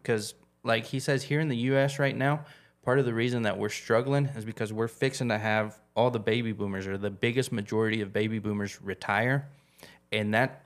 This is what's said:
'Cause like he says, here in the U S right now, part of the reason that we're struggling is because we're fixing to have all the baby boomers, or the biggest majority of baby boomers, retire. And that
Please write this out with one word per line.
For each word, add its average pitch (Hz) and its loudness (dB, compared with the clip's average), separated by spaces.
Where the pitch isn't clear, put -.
'Cause 107 0
like 120 2
he 135 -4
says, 135 0
here 147 0
in 160 0
the 120 0
U 131 2
S 139 2
right 135 0
now, 143 0
part 127 2
of 135 4
the 120 0
reason 117 2
that 101 0
we're 107 -2
struggling 135 2
is 107 -8
because 110 -6
we're 113 -2
fixing 131 -2
to 110 2
have 107 0
all 120 4
the 120 0
baby 113 0
boomers, 98 -4
or 98 -4
the 101 -4
biggest 120 0
majority 110 0
of 98 -6
baby 110 0
boomers, 104 -4
retire. 113 0
And 107 0
that 127 0